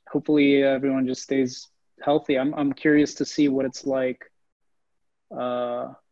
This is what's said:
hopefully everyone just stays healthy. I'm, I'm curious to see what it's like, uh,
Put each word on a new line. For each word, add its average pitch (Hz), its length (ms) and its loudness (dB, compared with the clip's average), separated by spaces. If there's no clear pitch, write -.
hopefully 143 560 2
everyone 135 440 0
just 127 140 -6
stays 131 460 -2
healthy. 147 380 0
I'm, 143 160 -2
I'm 143 180 -2
curious 147 420 2
to 139 100 -4
see 147 240 0
what 135 160 0
it's - 200 -8
like, 131 400 -4
uh, 123 580 -6